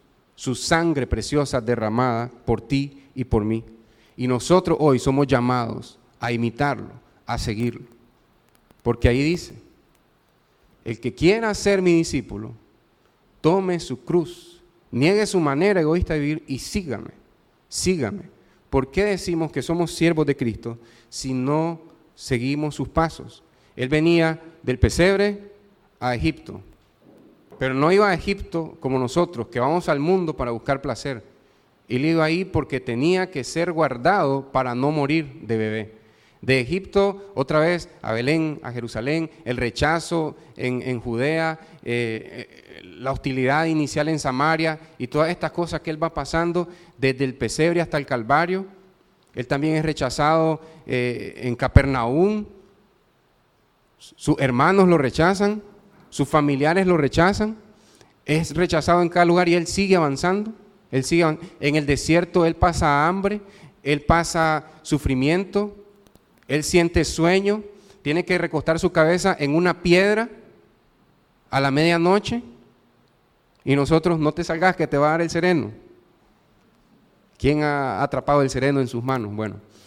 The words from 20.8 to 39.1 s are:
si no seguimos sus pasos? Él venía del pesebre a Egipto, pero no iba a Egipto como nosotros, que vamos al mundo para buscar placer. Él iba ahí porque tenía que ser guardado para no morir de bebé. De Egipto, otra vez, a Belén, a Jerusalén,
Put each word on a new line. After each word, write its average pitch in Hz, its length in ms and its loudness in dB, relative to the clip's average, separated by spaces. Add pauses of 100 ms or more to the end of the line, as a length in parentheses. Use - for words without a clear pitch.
si - 260 -8
no 151 460 -2 (340)
seguimos 143 640 -4
sus 135 140 -6
pasos? - 520 -4 (360)
Él 127 100 -4
venía 160 540 2 (200)
del 127 180 -4
pesebre 196 680 2 (540)
a 123 140 -2
Egipto, 110 460 -4 (960)
pero 131 160 -2
no 147 180 2
iba 202 180 4
a 185 40 2
Egipto 170 640 -6
como 131 180 -2
nosotros, 120 500 -2
que - 120 -6
vamos 156 300 0
al 147 100 0
mundo 170 340 0
para 120 180 -6
buscar 135 300 -4
placer. 131 400 -8 (680)
Él 127 160 0
iba 165 180 2
ahí 165 220 0
porque 143 340 -4
tenía 165 500 0
que 143 140 -8
ser 170 300 -4
guardado 139 760 0
para 127 260 -2
no 135 160 0
morir 147 500 -2
de 113 160 -2
bebé. 110 360 -4 (480)
De 131 200 2
Egipto, 196 760 -2
otra 151 240 0
vez, 170 300 0 (120)
a 110 120 -4
Belén, 151 500 -2
a 123 80 -10
Jerusalén, 123 580 -6 (140)